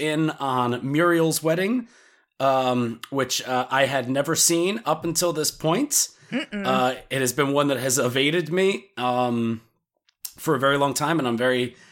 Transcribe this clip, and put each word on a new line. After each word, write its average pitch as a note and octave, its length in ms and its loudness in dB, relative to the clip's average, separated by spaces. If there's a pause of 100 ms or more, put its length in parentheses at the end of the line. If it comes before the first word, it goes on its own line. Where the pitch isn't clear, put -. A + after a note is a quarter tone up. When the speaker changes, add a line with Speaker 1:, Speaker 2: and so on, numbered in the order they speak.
Speaker 1:
in D#3 300 0
on B2+ 520 0
Muriel's D#3+ 600 2
Wedding, G3 420 0 (520)
um, B2+ 720 0
which, C3 400 -4
uh, B2+ 220 -2
I C3+ 160 2
had C3 240 -2
never C#3+ 260 0
seen F3 480 0
up D#3+ 220 -2
until E3+ 260 0
this D3+ 180 -2
point. G3 580 0 (220)
Speaker 2:
Mm-mm. G#3 360 -6
Speaker 1:
Uh, B2+ 300 0 (120)
it C3+ 140 -2
has B2 100 0
been C#3 220 0
one C#3+ 140 2
that C#3 100 0
has C3 200 -2
evaded C#3+ 540 0
me, F#3+ 360 0 (100)
um, A#2+ 640 0 (720)
for D#3 180 -2
a C3+ 40 0
very C#3 180 2
long C#3 160 2
time, D#3 260 0
and C3+ 80 0
I'm A#2 120 0
very B2+ 380 0 (160)